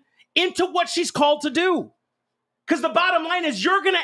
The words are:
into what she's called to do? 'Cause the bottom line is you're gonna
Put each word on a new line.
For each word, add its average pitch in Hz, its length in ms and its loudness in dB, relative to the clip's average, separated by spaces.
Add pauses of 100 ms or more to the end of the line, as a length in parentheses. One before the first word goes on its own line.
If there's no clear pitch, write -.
(340)
into 349 320 0
what 349 240 -2
she's - 220 -4
called 294 300 2
to 294 100 -4
do? 339 400 0 (760)
'Cause 320 160 -2
the 320 80 0
bottom 339 360 2
line 349 200 -2
is 208 180 -4
you're 381 200 2
gonna 370 200 2